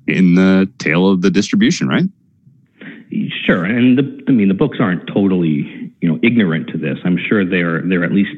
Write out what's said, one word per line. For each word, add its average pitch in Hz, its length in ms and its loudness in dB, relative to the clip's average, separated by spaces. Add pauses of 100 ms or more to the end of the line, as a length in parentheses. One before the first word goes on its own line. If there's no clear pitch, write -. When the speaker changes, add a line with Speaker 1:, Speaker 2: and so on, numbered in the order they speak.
Speaker 1:
in 87 280 2
the 95 340 4 (100)
tail 85 300 0
of 92 120 2
the 95 100 2
distribution, 101 560 0
right? 110 180 0 (1400)
Speaker 2:
Sure, 101 180 0
and 123 340 2
the, 139 300 -4
I - 40 2
mean, 107 160 4
the 95 60 2
books 113 260 -2
aren't 90 280 -2
totally, 87 960 -2
you 85 100 0
know, 78 120 -2
ignorant 104 460 0
to - 80 -8
this. 73 280 -6
I'm 90 120 2
sure 101 280 0
they're, 87 420 -2
they're 90 160 0
at 85 80 -2
least 98 260 0